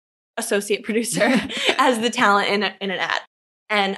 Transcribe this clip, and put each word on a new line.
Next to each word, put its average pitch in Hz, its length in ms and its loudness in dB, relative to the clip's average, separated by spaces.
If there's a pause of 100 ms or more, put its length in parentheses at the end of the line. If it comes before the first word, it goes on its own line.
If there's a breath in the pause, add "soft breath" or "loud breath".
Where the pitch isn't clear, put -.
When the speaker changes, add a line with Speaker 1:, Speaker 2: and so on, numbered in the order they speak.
(360)
Speaker 1:
associate 202 460 -2
producer 214 400 -2
Speaker 2:
<laughs> - 560 0
Speaker 1:
as 247 220 2
the 233 100 0
talent 202 380 4
in 202 160 0
a, 185 160 -4
in 196 100 -4
an 180 80 -4
ad." 156 220 -2 (500)
And 196 280 0